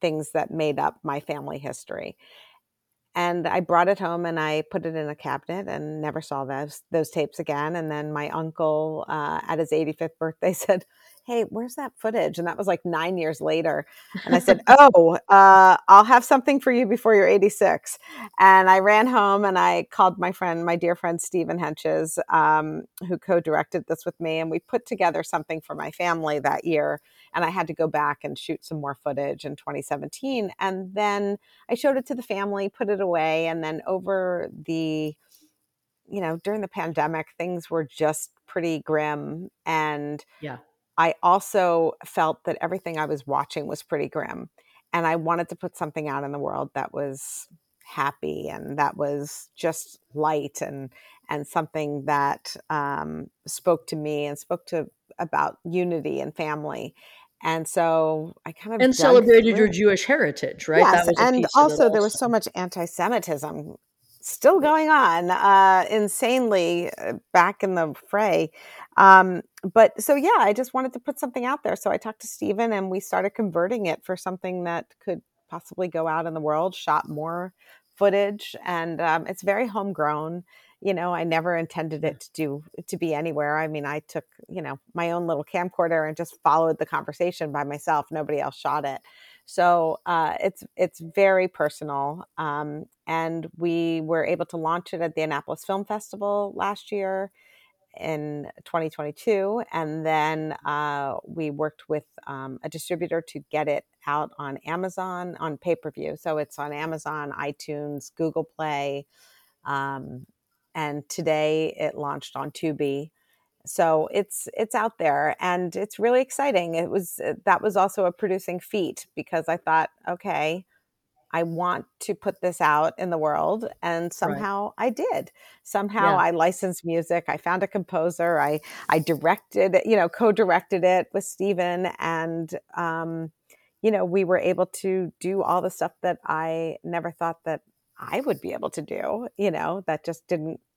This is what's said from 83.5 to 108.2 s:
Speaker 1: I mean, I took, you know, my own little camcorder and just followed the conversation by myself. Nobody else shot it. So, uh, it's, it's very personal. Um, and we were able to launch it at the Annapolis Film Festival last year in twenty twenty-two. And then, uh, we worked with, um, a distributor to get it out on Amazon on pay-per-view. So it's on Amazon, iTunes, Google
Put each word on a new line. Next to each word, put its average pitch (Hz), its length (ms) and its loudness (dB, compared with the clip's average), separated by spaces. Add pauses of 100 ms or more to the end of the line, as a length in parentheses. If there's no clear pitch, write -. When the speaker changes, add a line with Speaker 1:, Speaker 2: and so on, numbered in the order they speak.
Speaker 1:
I 160 100 -2
mean, 151 180 -6
I 147 140 -6
took, - 240 -12 (240)
you 180 140 -12
know, 135 160 -10 (160)
my 170 180 -4
own 175 140 -4
little 151 180 -2
camcorder 170 640 -2
and 156 80 -8
just - 260 -12
followed 160 360 4
the 156 80 -4
conversation 151 640 -4
by 147 120 -4
myself. 147 460 -4
Nobody 151 300 -4
else 135 160 -6
shot 143 280 -4
it. 135 160 -6 (460)
So, 175 600 2
uh, 165 340 0
it's, - 240 -4 (120)
it's - 240 -2
very 185 480 2
personal. 147 760 -6 (120)
Um, 151 500 -6 (200)
and 165 500 -4
we 165 440 0
were 160 240 0
able 170 220 -2
to 175 100 -12
launch 165 360 -4
it 170 80 -6
at 165 140 -4
the 156 80 -2
Annapolis 156 420 -6
Film 196 200 -4
Festival 202 720 -4
last 196 340 -6
year 190 400 -4 (680)
in 151 520 -8 (140)
twenty 160 260 -4
twenty-two. 196 800 -2
And 156 340 -6
then, 156 480 0 (120)
uh, 147 600 -4
we 156 260 -8
worked 147 380 -8
with, 151 160 -4 (220)
um, 135 360 -12
a 156 60 -10
distributor 165 600 -6
to 147 120 -14 (100)
get 151 180 -2
it 143 160 -2 (220)
out 147 320 -4
on 139 180 -10 (100)
Amazon 180 680 -8
on 156 200 -8
pay-per-view. 151 600 -6
So 156 220 -4
it's 147 200 -8
on 147 140 -8
Amazon, 151 600 -8
iTunes, 147 800 -10
Google 160 300 -4